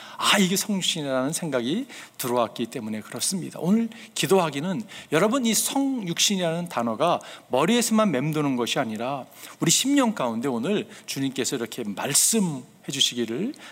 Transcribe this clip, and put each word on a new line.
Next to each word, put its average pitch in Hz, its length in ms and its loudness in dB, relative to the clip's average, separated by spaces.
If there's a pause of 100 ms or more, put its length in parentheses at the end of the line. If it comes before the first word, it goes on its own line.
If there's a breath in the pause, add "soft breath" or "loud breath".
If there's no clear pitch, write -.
(160 loud breath)
아, - 220 4
이게 190 180 4
성육신이라는 147 760 0
생각이 151 540 -2 (320 loud breath)
들어왔기 120 480 0
때문에 110 360 -6
그렇습니다. - 580 -6
오늘 220 280 2 (260 loud breath)
기도하기는, 156 680 2 (300 loud breath)
여러분, 226 340 4
이 220 80 2
성육신이라는 180 1160 0
단어가 120 500 0 (280 loud breath)
머리에서만 214 640 4
맴도는 143 460 0
것이 120 220 0
아니라 123 480 -4 (340 loud breath)
우리 160 100 2
심령 254 440 4
가운데 120 340 -2
오늘 131 400 -2 (180 loud breath)
주님께서 135 500 -2
이렇게 117 280 -6
말씀해 135 1080 0
주시기를 127 640 0 (180 loud breath)